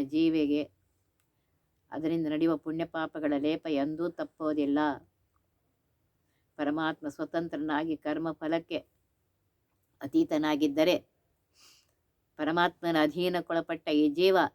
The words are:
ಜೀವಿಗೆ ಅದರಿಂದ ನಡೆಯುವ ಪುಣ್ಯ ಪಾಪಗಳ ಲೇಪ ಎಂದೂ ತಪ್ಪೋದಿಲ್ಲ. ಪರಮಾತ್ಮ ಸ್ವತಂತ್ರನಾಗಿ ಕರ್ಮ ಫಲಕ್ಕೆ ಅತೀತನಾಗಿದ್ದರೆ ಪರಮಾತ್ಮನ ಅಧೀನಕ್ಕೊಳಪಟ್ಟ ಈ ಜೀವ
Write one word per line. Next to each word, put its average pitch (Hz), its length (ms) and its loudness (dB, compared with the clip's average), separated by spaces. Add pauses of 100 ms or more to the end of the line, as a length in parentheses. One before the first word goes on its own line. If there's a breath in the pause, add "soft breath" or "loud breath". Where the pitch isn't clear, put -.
ಜೀವಿಗೆ 151 640 0 (1200)
ಅದರಿಂದ 160 360 -2
ನಡೆಯುವ 156 300 2
ಪುಣ್ಯ 160 280 -6
ಪಾಪಗಳ 156 520 -4
ಲೇಪ 156 320 -2
ಎಂದೂ 156 400 -2
ತಪ್ಪೋದಿಲ್ಲ. 151 720 -2 (1800)
ಪರಮಾತ್ಮ 156 540 -2
ಸ್ವತಂತ್ರನಾಗಿ 156 880 -4
ಕರ್ಮ 160 340 -4
ಫಲಕ್ಕೆ 165 540 -6 (1160)
ಅತೀತನಾಗಿದ್ದರೆ 156 1040 2 (1300 soft breath)
ಪರಮಾತ್ಮನ 165 640 0
ಅಧೀನಕ್ಕೊಳಪಟ್ಟ 170 880 -2
ಈ 151 200 4
ಜೀವ 185 280 4 (180)